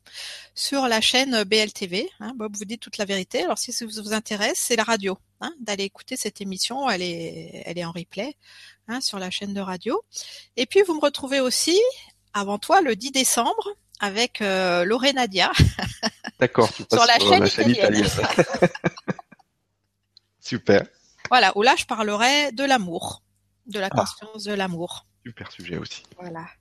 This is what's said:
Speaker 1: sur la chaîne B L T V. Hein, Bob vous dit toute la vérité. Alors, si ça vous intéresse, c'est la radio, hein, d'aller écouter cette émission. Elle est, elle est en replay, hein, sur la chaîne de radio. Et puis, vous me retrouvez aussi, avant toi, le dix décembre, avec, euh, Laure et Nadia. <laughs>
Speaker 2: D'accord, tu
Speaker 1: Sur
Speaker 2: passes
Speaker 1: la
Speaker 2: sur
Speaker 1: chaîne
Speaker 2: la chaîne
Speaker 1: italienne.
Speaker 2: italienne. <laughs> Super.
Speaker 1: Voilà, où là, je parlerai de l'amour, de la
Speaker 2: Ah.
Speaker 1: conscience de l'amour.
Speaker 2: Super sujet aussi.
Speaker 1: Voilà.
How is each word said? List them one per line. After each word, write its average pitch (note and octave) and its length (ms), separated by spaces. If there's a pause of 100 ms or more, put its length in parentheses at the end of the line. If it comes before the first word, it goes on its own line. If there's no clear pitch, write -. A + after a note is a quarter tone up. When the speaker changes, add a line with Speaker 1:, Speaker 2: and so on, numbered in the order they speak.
(540)
Speaker 1:
sur C4+ 320
la A3 140
chaîne B3 420
B G3+ 120
L G#3+ 180
T F#3+ 160
V. G#3 200 (120)
Hein, A3 160
Bob G#3+ 200
vous G3+ 100
dit A#3 120
toute - 200
la G#3+ 60
vérité. G3 380
Alors, D#4+ 160
si - 140
ça - 120
vous G#3 280
intéresse, A3 480
c'est - 160
la A3 80
radio, G3 340 (220)
hein, C4+ 180
d'aller G#3 240
écouter - 340
cette - 240
émission. G#3 480
Elle F#3 140
est, E3 640
elle E3+ 120
est F3 60
en E3+ 60
replay, F#3 460 (500)
hein, A#3+ 140
sur G#3 180
la F#3 140
chaîne G3+ 220
de G3 60
radio. F#3+ 400 (560)
Et A#3+ 100
puis, G4 200
vous F4 80
me G3+ 60
retrouvez C#4 400
aussi, D#4 400 (520)
avant G3+ 280
toi, F#4+ 200
le C4 140
dix A#3 160
décembre, C#4+ 600 (300)
avec, G#3 420
euh, F#3 420
Laure A#3 220
et C#4+ 60
Nadia. G#3+ 380 (480)
<laughs> - 400
Speaker 2:
D'accord, A#2 340
tu - 120
Speaker 1:
Sur - 20
Speaker 2:
passes A#3 220
Speaker 1:
la A#3 100
Speaker 2:
sur - 120
Speaker 1:
chaîne F#3 100
Speaker 2:
la - 80
chaîne A2+ 220
Speaker 1:
italienne. G#2+ 360
Speaker 2:
italienne. - 400
<laughs> - 220 (1700)
Super. - 460 (440)
Speaker 1:
Voilà, A3 280
où G3+ 40
là, C4 140
je - 80
parlerai A#3+ 680
de A#3 120
l'amour, G#3 580 (440)
de G#3+ 140
la F#3+ 100
Speaker 2:
Ah. - 140
Speaker 1:
conscience G#3+ 400
de G#3 80
l'amour. F3+ 520 (220)
Speaker 2:
Super A2+ 240
sujet F2 280
aussi. - 260 (140)
Speaker 1:
Voilà. E3+ 280 (140)